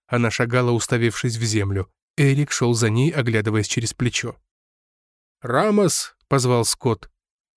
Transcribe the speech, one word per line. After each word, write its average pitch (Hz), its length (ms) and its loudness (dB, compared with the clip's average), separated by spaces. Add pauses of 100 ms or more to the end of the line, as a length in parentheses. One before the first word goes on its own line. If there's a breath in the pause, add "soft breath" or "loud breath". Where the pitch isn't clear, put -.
Она 120 240 0
шагала, 123 420 0
уставившись 117 640 -2
в 113 60 -6
землю. 101 460 -2 (280)
Эрик 139 340 2
шёл 120 240 0
за 113 160 2
ней, 123 180 2
оглядываясь 110 580 0
через - 280 -4
плечо. 120 420 -4 (1040)
"Рамос!" — 185 760 2 (120)
позвал 123 380 2
Скотт. - 440 -4 (480)